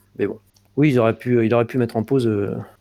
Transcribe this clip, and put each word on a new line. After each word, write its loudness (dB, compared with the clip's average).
Mais -2
bon. -10
Oui, 4
ils 2
auraient 2
pu, 0
il 0
aurait 2
pu -8
mettre -2
en -2
pause, 0
euh, -2